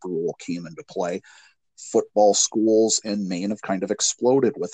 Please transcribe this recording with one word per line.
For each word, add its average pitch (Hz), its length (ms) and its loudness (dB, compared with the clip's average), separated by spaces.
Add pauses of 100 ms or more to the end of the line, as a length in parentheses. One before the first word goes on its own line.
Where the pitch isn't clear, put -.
rule 85 340 -4
came 85 280 -8
into 80 180 -16
play, 92 380 -6 (540)
football 104 580 2
schools 110 720 2
in 104 240 -4
Maine 92 220 -4
have 104 120 -6
kind 95 200 -4
of 98 80 -4
exploded 123 640 2
with 87 180 -8